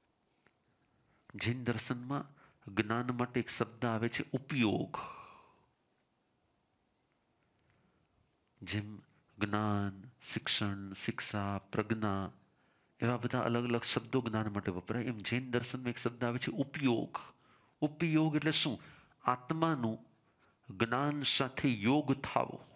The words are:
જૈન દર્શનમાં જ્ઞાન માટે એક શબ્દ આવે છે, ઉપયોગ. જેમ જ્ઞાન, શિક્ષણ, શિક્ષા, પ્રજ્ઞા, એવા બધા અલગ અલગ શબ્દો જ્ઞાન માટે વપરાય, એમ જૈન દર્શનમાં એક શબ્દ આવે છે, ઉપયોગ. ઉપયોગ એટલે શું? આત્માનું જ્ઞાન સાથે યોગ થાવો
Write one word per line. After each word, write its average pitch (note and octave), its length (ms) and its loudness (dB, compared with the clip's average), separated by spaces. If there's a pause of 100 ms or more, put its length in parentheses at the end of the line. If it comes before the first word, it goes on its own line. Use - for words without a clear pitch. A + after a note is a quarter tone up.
(1300)
જૈન A#2+ 300 -2
દર્શનમાં B2 760 -4 (260)
જ્ઞાન A2+ 480 0
માટે A#2+ 260 0
એક A2+ 100 -4
શબ્દ - 340 -4
આવે A2+ 240 0
છે, - 220 -6
ઉપયોગ. A#2+ 680 0 (3750)
જેમ G#2 360 -4 (400)
જ્ઞાન, G#2 720 0 (220)
શિક્ષણ, G2 600 0
શિક્ષા, G2+ 680 -4
પ્રજ્ઞા, G#2 720 -2 (680)
એવા A#2+ 160 2
બધા B2 240 -2
અલગ A#2+ 240 2
અલગ A#2 180 0
શબ્દો B2 380 0
જ્ઞાન A2 320 2
માટે G2+ 180 -2
વપરાય, G#2+ 340 -2
એમ A#2 140 -4
જૈન B2 320 -2
દર્શનમાં B2 380 0
એક A#2 100 -4
શબ્દ A#2+ 260 -2
આવે A#2+ 140 0
છે, - 120 -4
ઉપયોગ. C3+ 680 0 (640)
ઉપયોગ D#3 540 4
એટલે D3+ 140 2
શું? D3+ 280 2 (460)
આત્માનું C3 720 0 (680)
જ્ઞાન C3+ 540 0
સાથે C3+ 460 2
યોગ B2+ 440 4
થાવો - 520 -2 (120)